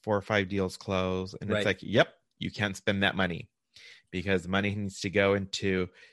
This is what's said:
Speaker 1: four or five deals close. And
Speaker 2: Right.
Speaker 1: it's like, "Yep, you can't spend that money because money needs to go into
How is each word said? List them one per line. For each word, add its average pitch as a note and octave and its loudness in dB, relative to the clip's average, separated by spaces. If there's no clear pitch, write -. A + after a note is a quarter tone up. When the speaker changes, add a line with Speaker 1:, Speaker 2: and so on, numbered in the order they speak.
Speaker 1:
four G#2+ 2
or G2 0
five G2+ 2
deals F#2+ 0
close. F#2 -2
And G#2 -6
Speaker 2:
Right. G#2 2
Speaker 1:
it's G#2 0
like, G2 2
"Yep, G#2+ 2
you - -4
can't G#2 -2
spend G2 0
that G2 2
money F2+ -2
because F#2 -2
money G2 0
needs G2+ -6
to G2+ -4
go G2 4
into F#2+ -2